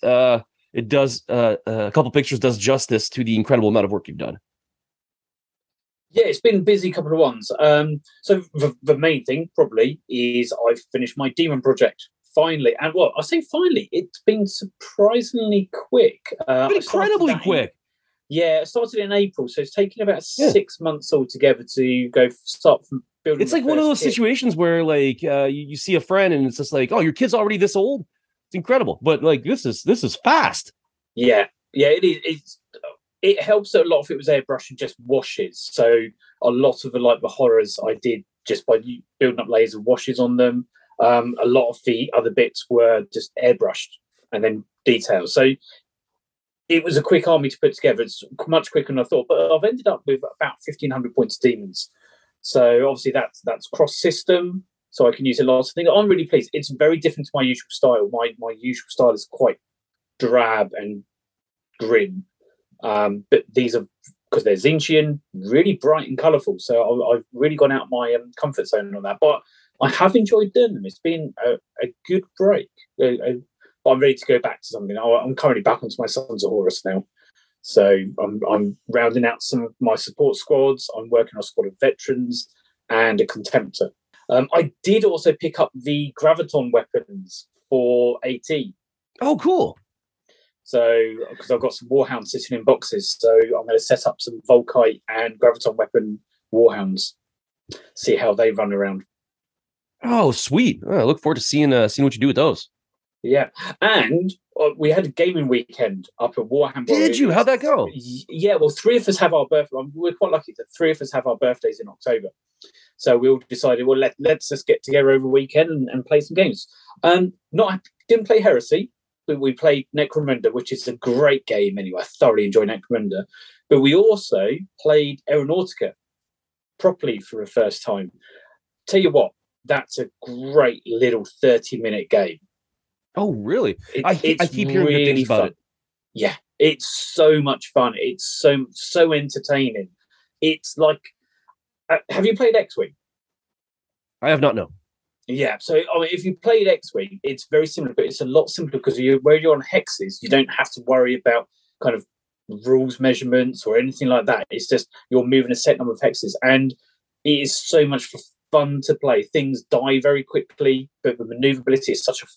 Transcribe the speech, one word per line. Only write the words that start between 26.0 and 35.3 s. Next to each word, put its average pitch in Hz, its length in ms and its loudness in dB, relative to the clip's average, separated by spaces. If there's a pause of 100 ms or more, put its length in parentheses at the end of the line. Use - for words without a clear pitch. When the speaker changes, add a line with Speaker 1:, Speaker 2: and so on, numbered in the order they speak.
Speaker 1:
friend 190 320 2
and 139 120 2
it's 123 120 -4
just 143 160 -6
like, 131 180 0
"Oh, 226 80 2
your 160 140 2
kid's 240 200 0
already 214 240 0
this 196 180 0
old?" 214 260 0 (460)
It's - 80 -12
incredible, 240 460 -2
but, 143 220 0
like, 147 200 2
this 226 220 -4
is, 117 180 -6
this 233 200 2
is - 220 -4
fast. - 480 0 (420)
Speaker 2:
Yeah, 120 300 2 (260)
yeah, 139 160 2
it 165 160 4
is. 165 220 2
It's, 156 340 -10 (640)
it 196 200 2
helps 208 300 0
that 170 140 4
a - 20 -2
lot 160 140 2
of 147 100 -12
it 147 60 -6
was 143 100 -8
airbrush 135 420 -2
and 127 80 -20
just - 180 -8 (100)
washes. - 680 -4